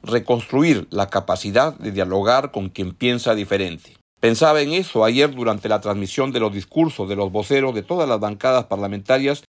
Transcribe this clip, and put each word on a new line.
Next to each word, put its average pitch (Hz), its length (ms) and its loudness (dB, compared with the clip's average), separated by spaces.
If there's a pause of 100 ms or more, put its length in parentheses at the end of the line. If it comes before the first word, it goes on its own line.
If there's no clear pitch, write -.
reconstruir 120 880 0
la 98 220 -2
capacidad 101 640 0
de 110 160 -8
dialogar 98 580 0
con 98 200 -6
quien 92 260 -8
piensa 120 400 0
diferente. 95 640 -6 (220)
Pensaba 151 420 4
en 143 120 -2
eso 175 320 0
ayer 135 240 4
durante 113 400 -4
la 107 100 2
transmisión 104 520 -4
de 123 80 -2
los 107 120 0
discursos 101 560 -2
de 101 80 -4
los 98 160 -2
voceros 131 440 0
de 104 80 -4
todas 170 260 -2
las 110 100 2
bancadas 110 460 0
parlamentarias 104 840 -2